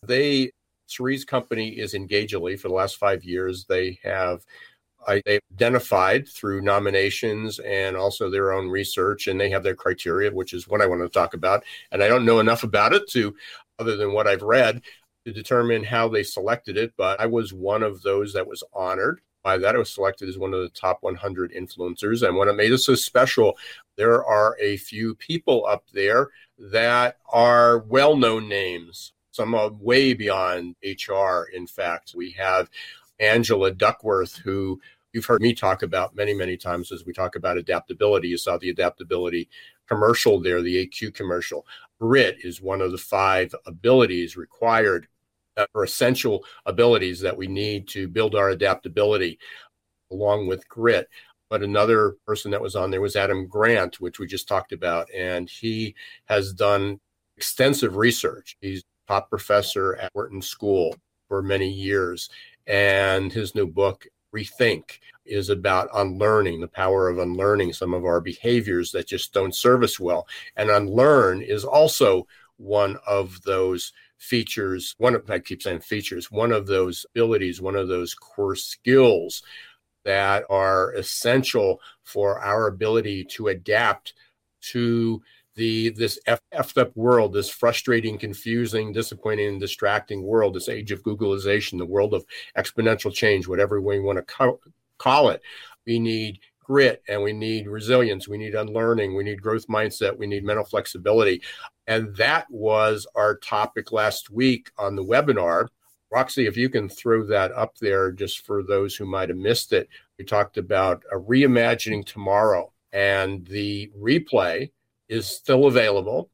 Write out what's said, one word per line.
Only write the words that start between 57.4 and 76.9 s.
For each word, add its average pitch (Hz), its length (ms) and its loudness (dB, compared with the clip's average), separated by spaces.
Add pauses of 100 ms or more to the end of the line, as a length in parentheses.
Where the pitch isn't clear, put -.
research. - 640 -2
He's 95 220 -10 (260)
top 98 200 -2
professor 98 680 0
at 95 180 -10
Wharton 98 260 -8
School 92 540 0 (320)
for 98 140 -4
many 98 260 -2
years. 95 600 -4 (360)
And 98 680 2
his 107 200 -6
new 101 140 0
book, 92 400 -2 (260)
Rethink, 107 640 -2 (260)
is 101 240 -4
about 95 440 0
unlearning, 98 680 0
the 85 60 -8
power 95 420 0
of 90 100 -2
unlearning 92 540 0
some 90 200 -4
of 90 120 -4
our 87 160 2
behaviors 92 720 -2
that 87 140 -6
just - 260 -8
don't 95 200 0
serve 123 300 4
us - 160 -2
well. 87 260 -2 (300)
And 104 140 -2
unlearn 104 720 4
is 101 240 -4
also 123 600 4 (300)
one 101 480 0
of 95 360 -2
those 92 500 -2 (260)
features, 101 800 -6
one 120 180 4
of, - 140 -4
I 95 100 0
keep - 220 -12
saying 90 180 -4
features, 95 500 -8
one 113 220 0
of 104 160 0
those 92 440 -2